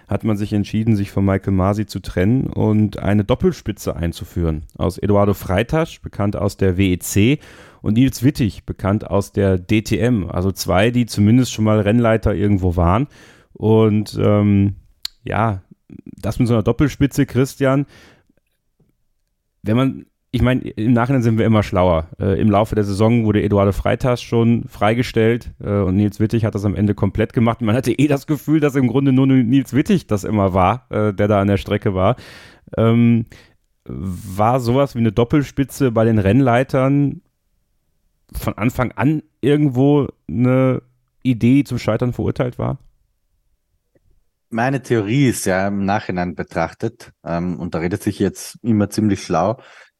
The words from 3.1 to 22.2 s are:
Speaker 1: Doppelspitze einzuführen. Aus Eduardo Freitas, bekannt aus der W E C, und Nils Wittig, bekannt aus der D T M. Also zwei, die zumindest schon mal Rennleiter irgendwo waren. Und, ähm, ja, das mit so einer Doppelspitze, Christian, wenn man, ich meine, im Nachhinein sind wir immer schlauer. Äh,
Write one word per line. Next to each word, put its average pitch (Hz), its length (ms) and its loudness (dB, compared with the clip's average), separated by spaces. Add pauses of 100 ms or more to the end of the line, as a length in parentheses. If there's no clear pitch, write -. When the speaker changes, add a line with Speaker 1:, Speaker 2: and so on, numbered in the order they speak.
Speaker 1:
Doppelspitze - 720 -4
einzuführen. 82 680 -4 (140)
Aus 90 200 -4
Eduardo 101 360 2
Freitas, 120 640 -4
bekannt - 360 -6
aus - 220 -4
der 92 200 0
W 95 140 2
E 90 80 -2
C, 117 400 2 (420)
und 104 120 -2
Nils 127 300 2
Wittig, 127 420 -2
bekannt 101 440 -4
aus 98 220 -2
der 95 260 0
D 107 240 0
T 107 160 -2
M. 107 320 -2
Also 92 220 -2
zwei, 95 400 0
die 120 140 0
zumindest 110 480 2
schon 110 100 -4
mal 107 160 2
Rennleiter 110 560 2
irgendwo 92 400 0
waren. 92 320 2 (460)
Und, 107 680 0
ähm, 101 540 2 (480)
ja, 98 380 -4 (440)
das - 340 -8
mit 123 100 2
so 120 40 2
einer 110 100 2
Doppelspitze, 139 640 0
Christian, 135 600 0 (1800)
wenn 110 140 0
man, 131 280 -2 (260)
ich 120 100 -2
meine, 123 200 2
im 110 300 -2
Nachhinein 123 300 2
sind 113 160 2
wir 110 80 2
immer 107 180 4
schlauer. 90 460 0 (100)
Äh, 98 200 0